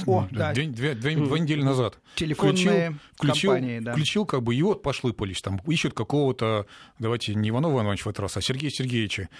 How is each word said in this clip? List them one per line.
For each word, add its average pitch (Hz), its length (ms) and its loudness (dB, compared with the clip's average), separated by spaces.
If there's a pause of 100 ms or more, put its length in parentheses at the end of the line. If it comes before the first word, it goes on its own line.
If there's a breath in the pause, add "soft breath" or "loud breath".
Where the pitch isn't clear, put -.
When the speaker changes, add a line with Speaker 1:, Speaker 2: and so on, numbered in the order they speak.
Speaker 1:
О, 104 220 4
Speaker 2:
две, - 100 -8
Speaker 1:
да. 151 140 0
Speaker 2:
две, 147 140 0
две, 135 280 -2
две 135 200 -2
Speaker 1:
Мгм. 147 280 2
Speaker 2:
недели 151 180 0
назад. 127 380 2 (160 loud breath)
Speaker 1:
Телефонные 170 760 2
Speaker 2:
Включил, 147 80 -10 (160 loud breath)
включил, 147 360 2
Speaker 1:
компании, 127 280 0
да. 113 140 -6
Speaker 2:
включил, 156 320 0
как 131 180 -2
бы, 117 120 0
и 139 60 2
вот 202 220 0
пошло 131 260 -2
и 110 40 -2
полезло. 98 300 -6
Там 95 240 -2
ищут 156 260 0
какого-то, 113 720 0 (320 loud breath)
давайте, 110 380 -2
не 107 140 2
Иванова 131 320 2
Ивановича 101 240 -2
в - 20 -4
этот 104 140 -6
раз, 98 160 -4
а 95 40 -4
Сергея 135 300 -4
Сергеевича 113 580 -4 (100)